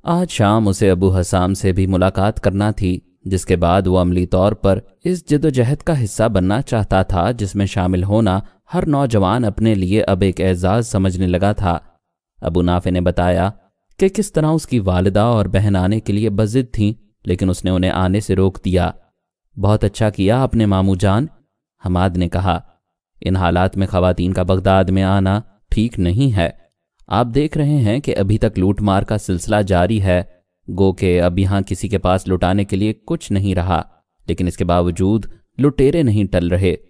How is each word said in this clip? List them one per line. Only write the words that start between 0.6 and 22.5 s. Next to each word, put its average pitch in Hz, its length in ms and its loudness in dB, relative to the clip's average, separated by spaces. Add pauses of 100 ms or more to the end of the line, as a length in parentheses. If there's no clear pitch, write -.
उसे 98 200 2
अबू 92 200 2
हसाम 92 460 0
से 95 180 -2
भी 95 140 0
मुलाकात 95 520 0
करना 101 340 0
थी, - 540 -6
जिसके 92 300 0
बाद 87 300 2
वो 90 100 2
अमली 90 300 0
तौर 98 280 2
पर 98 280 0 (220)
इस 175 240 -4
जदोजहद 143 540 0
का 170 120 -2
हिस्सा 113 340 -2
बनना 98 320 0
चाहता 101 440 0
था, 92 280 0
जिसमें 101 340 -4
शामिल 92 380 0
होना 101 420 0 (260)
हर 135 140 -2
नौजवान 120 580 2
अपने 110 300 0
लिए 95 260 0
अब 98 220 0
एक 92 180 0
एजाज़ 92 440 0
समझने 95 420 -2
लगा 90 260 0
था। 87 480 -4 (420)
अबू 87 200 0
नाफे 87 280 0
ने 90 100 0
बताया 90 520 0 (480)
कि 190 80 2
किस 196 260 -4
तरह 156 140 0
उसकी 156 300 -2
वालिदा 95 520 2
और 104 180 0
बहन 104 280 0
आने 98 240 0
के 104 120 -4
लिए 107 180 0
बज़िद 110 360 0
थीं, 110 280 -2 (320)
लेकिन 90 240 0
उसने 90 200 -4
उन्हें 90 200 2
आने 92 300 0
से 98 140 -2
रोक 95 300 0
दिया। 87 300 0 (640)
"बहुत 101 260 2
अच्छा 107 260 -2
किया 98 280 0
आपने 113 280 0
मामू 95 300 2
जान," 104 320 0 (560)
हमाद 90 320 0
ने 90 120 0
कहा। 90 380 -2 (560)